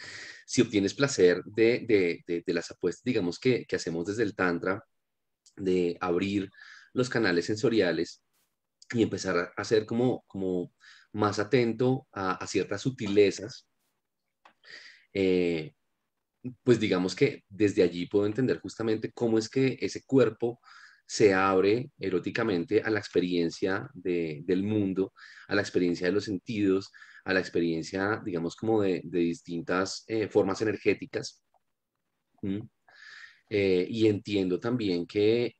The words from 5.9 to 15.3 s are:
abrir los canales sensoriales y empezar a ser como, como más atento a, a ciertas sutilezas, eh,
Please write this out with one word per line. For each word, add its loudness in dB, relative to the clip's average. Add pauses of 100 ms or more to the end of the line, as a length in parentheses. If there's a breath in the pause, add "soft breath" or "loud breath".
abrir 0 (440 loud breath)
los -2
canales 2
sensoriales 0 (720)
y 2
empezar -2
a -6
ser 2
como, 0
como -4 (380 loud breath)
más 0
atento 0
a, -4
a -10
ciertas -2
sutilezas, 0 (1500 loud breath)
eh, 0 (920)